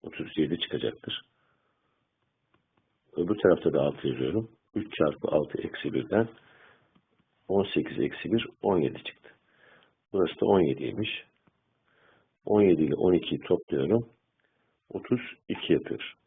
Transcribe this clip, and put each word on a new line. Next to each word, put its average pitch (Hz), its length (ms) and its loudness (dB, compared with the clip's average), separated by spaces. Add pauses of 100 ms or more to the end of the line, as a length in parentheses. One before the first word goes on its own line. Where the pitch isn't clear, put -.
Otuz - 340 -10
yedi 78 220 0
çıkacaktır. - 640 -6 (1900)
Öbür 85 220 0
tarafta 85 340 4
da 71 80 2
altı 71 280 -2
yazıyorum. 67 420 -2 (240)
Üç - 240 -6
çarpı 73 300 -2
altı 76 340 -2
eksi 71 300 -8
birden 101 360 0 (1200)
on 98 160 2 (100)
sekiz - 240 -2
eksi - 340 -4
bir, 113 140 0 (160)
on 98 160 2
yedi - 260 -2
çıktı. - 260 -16 (840)
Burası 95 280 0
da - 60 2
on 101 140 6
yediymiş. 76 640 -2 (1200)
On 104 180 6
yedi 85 200 6
ile 71 120 2
on 90 180 4
ikiyi - 280 0
topluyorum. 87 680 0 (800)
Otuz - 320 -2 (280)
iki - 240 -2
yapıyor. - 420 -4 (120)